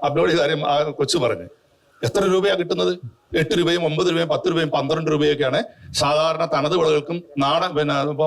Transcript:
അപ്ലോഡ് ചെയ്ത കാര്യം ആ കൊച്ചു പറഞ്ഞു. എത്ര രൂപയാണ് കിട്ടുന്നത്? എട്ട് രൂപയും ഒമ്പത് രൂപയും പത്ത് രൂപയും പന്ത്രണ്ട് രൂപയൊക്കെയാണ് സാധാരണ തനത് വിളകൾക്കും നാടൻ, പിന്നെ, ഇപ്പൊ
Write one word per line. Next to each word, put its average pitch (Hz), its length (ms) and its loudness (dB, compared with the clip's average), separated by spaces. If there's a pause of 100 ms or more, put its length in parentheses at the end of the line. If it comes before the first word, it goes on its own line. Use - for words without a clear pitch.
അപ്ലോഡ് 147 240 2
ചെയ്ത 165 140 2
കാര്യം 147 180 -2 (100)
ആ - 20 2 (260)
കൊച്ചു 147 240 0
പറഞ്ഞു. 90 220 -4 (600)
എത്ര 196 140 0 (100)
രൂപയാണ് 190 300 2
കിട്ടുന്നത്? 180 300 -2 (480)
എട്ട് 156 200 0
രൂപയും 170 280 2
ഒമ്പത് 156 240 0
രൂപയും 165 200 0
പത്ത് 147 200 -2
രൂപയും 160 240 0
പന്ത്രണ്ട് 156 380 -2
രൂപയൊക്കെയാണ് 147 460 2 (400)
സാധാരണ 156 440 0 (100)
തനത് 151 260 0
വിളകൾക്കും 156 380 2 (260)
നാടൻ, 165 340 0
പിന്നെ, 147 180 0 (180)
ഇപ്പൊ 151 140 0